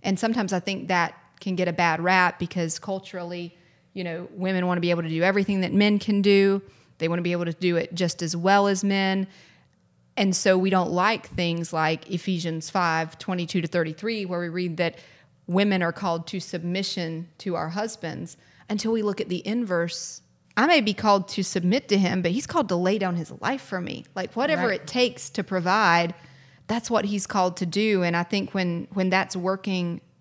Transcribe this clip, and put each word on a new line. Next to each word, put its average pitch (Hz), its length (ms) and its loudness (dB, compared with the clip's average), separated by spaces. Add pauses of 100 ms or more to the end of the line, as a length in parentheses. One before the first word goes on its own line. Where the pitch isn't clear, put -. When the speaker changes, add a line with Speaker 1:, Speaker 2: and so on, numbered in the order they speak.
Speaker 1:
And 190 160 0
sometimes 226 320 -2
I 185 80 0
think 180 300 -6
that 175 240 0 (280)
can 190 140 -4
get 180 120 0
a 170 60 -2
bad 165 280 2
rap 180 380 4
because 170 400 -4
culturally, 175 760 -10 (380)
you 185 100 -8
know, 170 280 -6
women 185 340 0
wanna 175 160 2
be 175 80 0
able 170 140 2
to 160 60 -4
do 160 120 0
everything 196 400 2
that 180 120 -2
men 208 260 4
can 202 240 0
do. 196 380 6 (360)
They 165 100 -2
wanna 170 140 0
be 175 120 0
able 175 120 -2
to 165 80 -2
do 175 220 0
it 165 180 -2
just 180 300 -2
as 170 120 -4
well 196 320 4
as 196 160 0
men. 196 440 2 (920)
And 190 180 2
so 190 220 4
we 190 120 2
don't 185 220 2
like 190 380 0
things 170 440 -2
like 160 360 0
Ephesians 165 600 -4
five 160 500 -2
twenty-two 180 420 -4
to 165 60 -4
thirty-three, 185 580 -4
where 180 140 -6
we 175 100 -6
read 175 280 -4
that 170 180 -2 (500)
women 190 380 2
are 170 80 0
called 170 360 -4
to 190 120 -6
submission 175 880 -6 (120)
to 180 160 -4
our 160 140 -4
husbands, 170 680 -8 (320)
until 214 240 0
we 226 100 2
look 202 160 0
at - 100 -4
the 180 160 -4
inverse. 185 760 -2 (360)
I 214 100 4
may 240 120 6
be 214 140 2
called 202 360 4
to - 140 -4
submit 180 460 0
to 208 80 4
him, 185 240 2
but 175 100 0
he's 240 160 -2
called 302 220 0
to 180 80 0
lay 185 200 2
down 185 200 -2
his 160 140 -6 (100)
life 254 200 -2
for 185 200 -8
me. - 240 -8 (100)
Like, 185 220 -6
whatever 269 300 2
Speaker 2:
Right. 196 120 0
Speaker 1:
it - 80 -12
takes - 440 0
to 196 120 -4
provide 180 720 2 (520)
that's 233 220 -4
what 220 160 2
he's 202 220 -2
called 185 300 0
to 185 80 -2
do. 196 380 2
And 175 140 0
I 175 60 0
think 196 300 -4
when, 175 400 -2
when 190 160 0
that's 190 260 0
working 185 680 -2 (200)